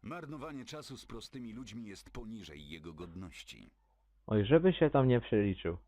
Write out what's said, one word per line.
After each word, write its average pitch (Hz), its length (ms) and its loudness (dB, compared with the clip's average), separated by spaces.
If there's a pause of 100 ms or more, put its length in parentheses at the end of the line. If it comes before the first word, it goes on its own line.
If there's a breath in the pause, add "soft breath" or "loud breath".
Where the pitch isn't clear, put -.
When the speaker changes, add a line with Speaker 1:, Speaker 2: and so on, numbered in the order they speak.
Speaker 1:
Marnowanie 147 600 -10
czasu 139 320 -12
z - 100 -18
prostymi 117 460 -10
ludźmi 117 340 -10
jest 98 240 -14
poniżej 92 580 -12
jego 80 260 -10
godności. 82 760 -12 (560)
Speaker 2:
Oj, 107 180 4
żeby 165 280 6
się 156 180 4
tam 131 180 6
nie 120 120 6
przeliczył. 98 680 2